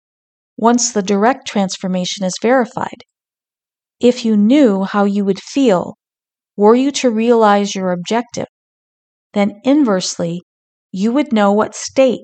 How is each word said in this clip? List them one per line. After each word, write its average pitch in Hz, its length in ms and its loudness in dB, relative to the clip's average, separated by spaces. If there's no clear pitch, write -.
once 240 360 0
the 208 100 -2
direct 202 460 -2
transformation 185 760 -4
is 185 180 -4
verified. 240 640 -2
If 240 240 0
you 220 140 0
knew 208 460 4
how 202 200 -2
you 202 220 -2
would 190 140 -2
feel 233 560 0
were 208 200 4
you 269 160 0
to 269 180 -2
realize 214 680 2
your 185 160 -4
objective, 214 540 -6
then 202 320 -2
inversely, 190 760 0
you 202 180 -2
would 277 220 0
know 202 180 2
what 208 240 -2
state - 480 0